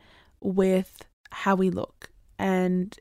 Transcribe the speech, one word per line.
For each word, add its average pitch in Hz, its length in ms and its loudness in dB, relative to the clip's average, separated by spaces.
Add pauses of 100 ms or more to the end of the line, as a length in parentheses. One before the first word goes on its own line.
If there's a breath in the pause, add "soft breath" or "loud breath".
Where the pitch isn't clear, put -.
(400 soft breath)
with 190 640 0 (260)
how - 240 0
we 190 140 2
look. - 420 -6 (280)
And 185 640 0